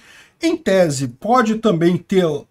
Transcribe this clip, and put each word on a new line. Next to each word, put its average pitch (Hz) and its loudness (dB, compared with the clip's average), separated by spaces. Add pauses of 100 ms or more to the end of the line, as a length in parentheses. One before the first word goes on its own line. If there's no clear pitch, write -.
(440)
Em 330 0
tese, 160 0
pode 220 0
também 180 0
ter 180 0 (260)